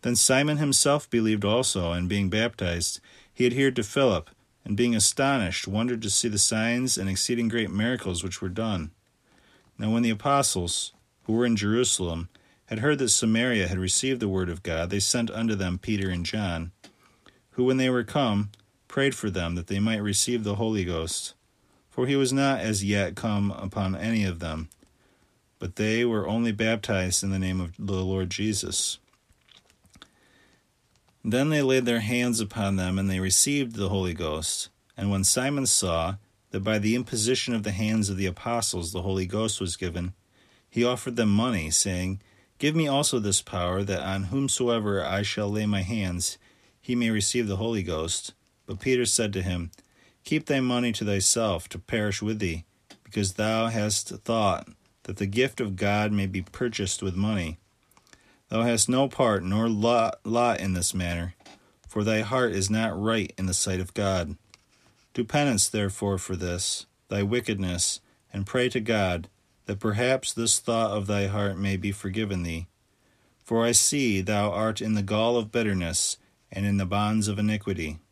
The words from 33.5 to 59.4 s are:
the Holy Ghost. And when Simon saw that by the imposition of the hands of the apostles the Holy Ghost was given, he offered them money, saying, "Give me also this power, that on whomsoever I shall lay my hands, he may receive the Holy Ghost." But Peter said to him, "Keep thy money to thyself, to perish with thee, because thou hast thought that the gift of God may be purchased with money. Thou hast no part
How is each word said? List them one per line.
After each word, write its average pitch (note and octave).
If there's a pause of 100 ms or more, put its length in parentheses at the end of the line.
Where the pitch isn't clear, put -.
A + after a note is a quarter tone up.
the G2
Holy F#2
Ghost. D#2 (280)
And G2+
when F#2+
Simon C3+
saw F2 (340)
that G2
by G#2+
the G#2+
imposition A#2+
of A2
the G#2+
hands G#2+
of F#2+
the G2
apostles F#2
the F#2
Holy F#2+
Ghost G#2+
was A2
given, F2+ (560)
he A#2+
offered B2
them A#2
money, G2+
saying, F#2 (380)
"Give D3+
me D#3+
also C#3
this G#2
power, F2+
that G2
on F#2+
whomsoever A2
I F#2+
shall G#2
lay G#2+
my G2+
hands, F#2 (420)
he B2
may A#2+
receive A2
the G2
Holy A2+
Ghost." E2 (320)
But G2
Peter B2
said A2+
to F#2+
him, F2+ (540)
"Keep D3+
thy C#3+
money B2
to A2
thyself, G2+
to -
perish G#2
with G#2+
thee, E2+ (400)
because G2
thou A2
hast G#2+
thought G#2 (360)
that G2
the G#2
gift A#2+
of G2+
God G#2
may G2+
be F#2
purchased A2
with F#2
money. F#2+ (880)
Thou A2
hast A#2
no C3
part A2